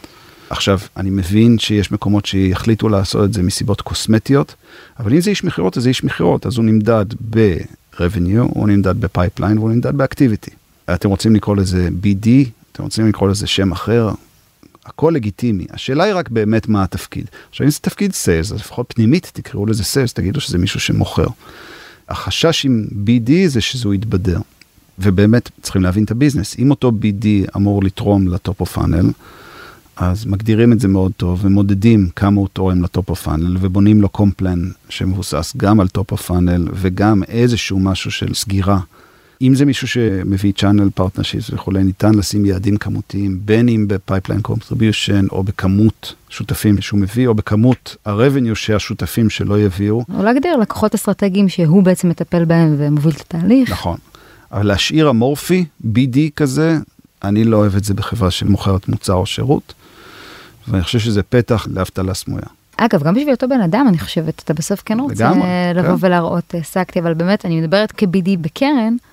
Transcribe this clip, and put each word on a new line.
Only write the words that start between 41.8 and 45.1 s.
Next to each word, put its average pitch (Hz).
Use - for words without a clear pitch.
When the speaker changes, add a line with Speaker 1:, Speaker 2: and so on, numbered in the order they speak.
Speaker 1:
ניתן 101
לשים 104
יעדים 98
כמותיים, 101
בין 110
אם 110
ב-pipeline 101
contribution, 110